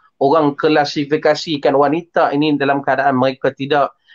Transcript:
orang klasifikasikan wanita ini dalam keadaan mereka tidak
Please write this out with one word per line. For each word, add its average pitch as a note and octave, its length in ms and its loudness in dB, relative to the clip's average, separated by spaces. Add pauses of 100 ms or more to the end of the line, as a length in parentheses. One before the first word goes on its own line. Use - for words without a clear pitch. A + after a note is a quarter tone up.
(200)
orang C#3+ 400 2
klasifikasikan D3+ 1120 0
wanita D3 640 0
ini D3 240 0
dalam C#3 240 0
keadaan C3+ 320 0
mereka C3 400 -2
tidak C#3 400 -2 (200)